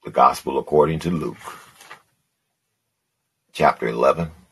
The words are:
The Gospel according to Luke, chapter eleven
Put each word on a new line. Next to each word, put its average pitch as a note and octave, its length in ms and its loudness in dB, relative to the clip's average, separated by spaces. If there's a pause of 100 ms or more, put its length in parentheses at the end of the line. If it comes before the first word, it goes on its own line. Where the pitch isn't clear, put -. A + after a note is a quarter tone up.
The - 60 -12
Gospel C2 480 0
according D2+ 420 2
to E2+ 120 -4
Luke, D2 260 -6 (2250)
chapter C#2+ 340 0
eleven D2+ 440 0 (200)